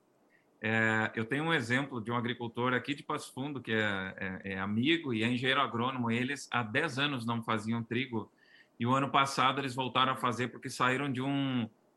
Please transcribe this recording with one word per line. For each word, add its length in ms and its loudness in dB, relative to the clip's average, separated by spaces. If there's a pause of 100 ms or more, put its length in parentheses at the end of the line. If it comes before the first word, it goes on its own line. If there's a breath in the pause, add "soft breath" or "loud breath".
(640 soft breath)
É, 520 2
eu 80 -2
tenho 200 -2
um 80 0
exemplo 480 0
de 120 -4
um 20 0
agricultor 580 -2
aqui 220 0
de 80 -10
Passo 300 -6
Fundo, 280 -6
que 120 -4
é, 720 -2
é, 80 -6
é 80 -4
amigo 520 0
e 120 2
é 20 4
engenheiro 340 2
agrônomo. 480 0
Eles 440 -2
há 100 2
dez 380 -2
anos 260 -2
não 160 -2
faziam 400 0
trigo 480 -4 (480 soft breath)
e 80 0
o 80 4
ano 160 2
passado 500 4
eles 140 -4
voltaram 380 2
a 40 -4
fazer 320 0
porque 220 -12
saíram 400 2
de 100 -2
um, 480 0 (280)